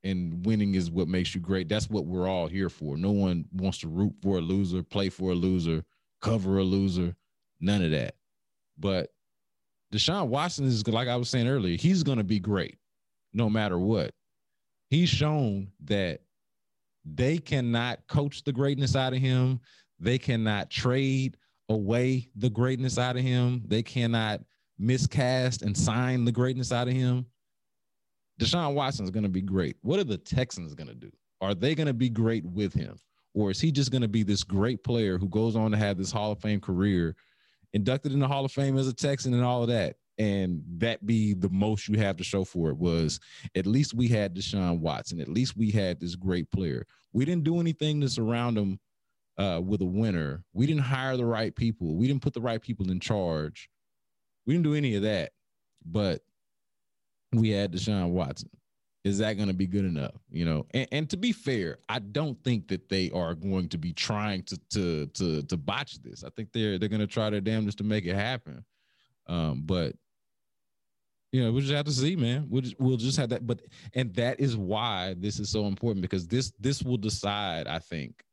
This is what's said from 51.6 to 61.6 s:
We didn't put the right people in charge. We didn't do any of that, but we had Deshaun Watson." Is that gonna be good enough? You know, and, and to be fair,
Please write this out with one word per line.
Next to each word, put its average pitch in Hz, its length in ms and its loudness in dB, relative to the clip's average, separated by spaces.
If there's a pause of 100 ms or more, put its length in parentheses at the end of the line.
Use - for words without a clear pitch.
We 120 100 4
didn't 139 140 2
put 143 120 0
the 123 60 -6
right 113 220 -2
people 98 280 -4
in 90 120 0
charge. 82 680 -2 (760)
We 131 80 2
didn't 175 100 4
do 151 100 2
any 139 220 2
of 98 60 2
that, 101 320 0 (520)
but 90 380 0 (1120)
we 113 160 4
had 101 240 2
Deshaun 92 380 0
Watson." 85 380 -4 (540)
Is 98 140 0
that 107 160 0
gonna 101 200 0
be 92 140 0
good 98 160 0
enough? 76 320 -2 (160)
You 82 140 -2
know, 78 260 0
and, 135 220 -2
and 151 160 -2
to 185 80 -4
be 226 160 0
fair, 104 440 -4 (120)